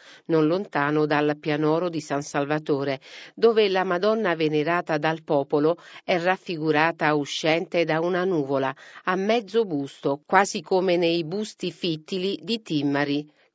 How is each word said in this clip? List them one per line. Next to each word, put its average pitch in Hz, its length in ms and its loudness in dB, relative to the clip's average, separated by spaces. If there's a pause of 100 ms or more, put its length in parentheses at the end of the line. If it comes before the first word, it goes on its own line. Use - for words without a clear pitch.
(260)
non 160 220 4
lontano 151 580 0
dal 147 320 2
pianoro 156 500 0
di 160 140 -4
San 143 220 -4
Salvatore, 143 760 -2 (360)
dove 214 340 4
la 185 140 0
Madonna 190 520 0
venerata 160 640 0
dal 160 260 -2
popolo 151 540 0 (260)
è 185 160 0
raffigurata 160 920 0
uscente 165 720 0
da 156 140 0
una 175 260 0
nuvola, 135 500 0 (280)
a 185 120 -2
mezzo 208 500 0
busto, 143 600 -4
quasi 190 380 2
come 185 340 2
nei 170 260 2
busti 180 480 -6
fittili 180 720 -4
di 220 220 -6
Timmari. 143 680 -2 (260)